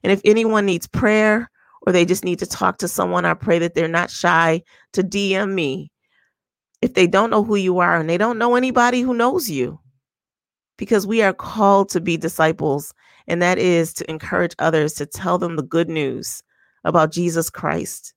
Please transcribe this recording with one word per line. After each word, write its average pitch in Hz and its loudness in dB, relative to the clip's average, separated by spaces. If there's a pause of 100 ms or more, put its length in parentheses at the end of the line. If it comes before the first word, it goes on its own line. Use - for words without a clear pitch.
And 196 2
if 196 2
anyone 220 4
needs 180 -2
prayer 214 2 (320)
or 196 0
they 175 6
just 185 -2
need 175 -4
to 175 -4
talk 185 -2
to 175 -4
someone, 175 -2
I 170 2
pray 170 0
that 170 -2
they're 165 0
not 170 -2
shy 165 2 (320)
to 196 0
D 196 -2
M 196 -2
me 143 -4 (920)
if - -2
they 185 4
don't 202 2
know 214 2
who 214 0
you 185 0
are 175 2
and 160 -2
they 175 0
don't 226 0
know 240 0
anybody 247 2
who 247 -2
knows 247 0
you, 139 -4 (960)
because 202 0
we 220 2
are 190 2
called 196 2
to 180 -2
be 165 -2
disciples, 160 -2 (340)
and 170 -2
that 180 2
is 170 2
to - -10
encourage 170 -4
others, 156 0
to 143 -8
tell 180 -4
them 170 -4
the 151 -4
good 165 -2
news 139 -6 (440)
about 160 2
Jesus 165 -2
Christ - -8